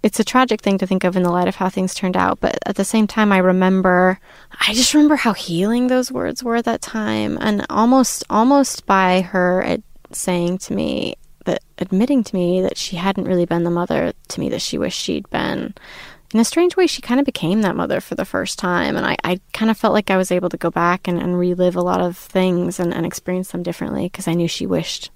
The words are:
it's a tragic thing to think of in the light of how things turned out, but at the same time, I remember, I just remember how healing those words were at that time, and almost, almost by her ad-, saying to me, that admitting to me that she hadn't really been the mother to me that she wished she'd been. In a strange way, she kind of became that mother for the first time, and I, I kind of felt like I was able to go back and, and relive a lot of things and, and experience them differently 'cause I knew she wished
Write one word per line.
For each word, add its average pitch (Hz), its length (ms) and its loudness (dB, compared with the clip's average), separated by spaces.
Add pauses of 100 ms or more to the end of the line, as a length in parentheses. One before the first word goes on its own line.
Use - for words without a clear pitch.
it's - 180 0
a 214 40 2
tragic 254 360 2
thing 196 180 2
to 190 80 -2
think 190 180 0
of 180 120 2
in 180 60 2
the 175 100 2
light 180 160 2
of 190 80 -4
how 185 140 -2
things 185 240 -2
turned 185 220 -2
out, - 240 0
but - 260 -2
at 196 100 -4
the 196 80 0
same 214 220 2
time, 208 260 2
I 196 60 4
remember, 185 840 4 (400)
I 202 140 0
just 247 200 2
remember 302 220 6
how 226 160 0
healing 202 540 0
those 254 260 0
words 254 320 -4
were 233 120 -2
at 233 100 -2
that 233 160 -2
time, 214 580 -4
and 208 300 -2
almost, 247 600 4
almost 262 560 2
by 190 360 4
her 180 420 2
ad-, - 180 -2 (300)
saying 180 460 -2
to - 160 -8
me, - 420 -4 (300)
that 180 160 -2 (160)
admitting 220 460 2
to - 100 -8
me 185 280 2
that - 160 -2
she - 180 -8
hadn't 190 280 -2
really 180 200 2
been 170 200 0
the 170 60 0
mother 170 440 -2 (140)
to - 120 -8
me 160 80 -4
that - 140 -4
she - 160 -6
wished - 200 -4
she'd - 300 -6
been. - 460 -4 (580)
In 220 80 2
a 233 40 4
strange 349 300 2
way, 370 120 2
she - 160 -4
kind 247 180 0
of 285 60 0
became 208 360 -2
that 190 140 0
mother - 240 -2
for - 140 -10
the - 100 -4
first - 340 -6
time, 175 380 -2
and - 100 -2
I, - 180 -2
I 180 160 -2 (120)
kind 220 180 0
of 220 60 2
felt - 160 2
like 208 180 0
I 190 60 4
was 185 140 0
able 180 180 0
to 170 80 -4
go 170 140 -2
back 175 360 0
and, 175 140 0
and 180 180 -2
relive 180 380 2
a 180 60 0
lot 180 180 0
of 180 160 -2
things 180 640 -2
and, 175 140 -2
and 165 120 -2
experience - 440 -6
them 175 120 -6
differently 175 460 -4
'cause - 180 -10
I 165 80 0
knew 170 140 0
she - 180 -6
wished 175 500 -4